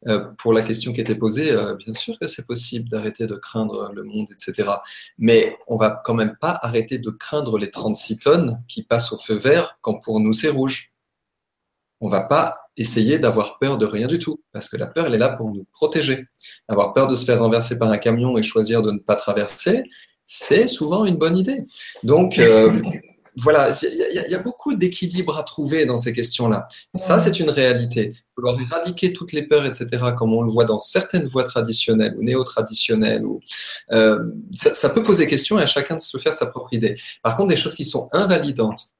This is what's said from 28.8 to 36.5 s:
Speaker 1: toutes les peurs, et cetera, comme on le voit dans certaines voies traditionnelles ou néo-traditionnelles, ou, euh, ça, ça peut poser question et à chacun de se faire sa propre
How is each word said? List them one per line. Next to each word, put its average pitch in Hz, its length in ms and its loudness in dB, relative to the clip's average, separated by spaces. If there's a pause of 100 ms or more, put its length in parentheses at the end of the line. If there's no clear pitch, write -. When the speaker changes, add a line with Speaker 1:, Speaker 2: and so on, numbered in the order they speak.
Speaker 1:
toutes 175 200 -10
les 151 100 -2
peurs, 147 220 4
et 131 80 -2
cetera, 120 400 -2
comme 117 200 0
on 117 100 2
le 113 80 0
voit 113 140 4
dans 110 140 0
certaines 185 480 0
voies 127 180 0
traditionnelles 113 720 0
ou 107 60 -6
néo-traditionnelles, 110 1040 0
ou, 107 160 -6 (500)
euh, 110 340 4 (280)
ça, - 220 2
ça - 160 4
peut 226 120 2
poser 185 240 4
question 202 320 0
et 175 40 4
à 143 40 2
chacun 143 300 -2
de 156 40 -6
se - 180 -4
faire 151 160 -2
sa 123 120 -2
propre - 280 -12